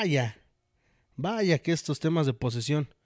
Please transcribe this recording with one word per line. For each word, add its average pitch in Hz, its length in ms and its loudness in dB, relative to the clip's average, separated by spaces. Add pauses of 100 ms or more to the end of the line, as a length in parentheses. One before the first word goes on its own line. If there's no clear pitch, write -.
Vaya, 131 320 0 (800)
vaya 185 420 2
que 170 140 0
estos 151 280 -2
temas 160 260 2
de 131 60 2
posesión 120 560 -2 (180)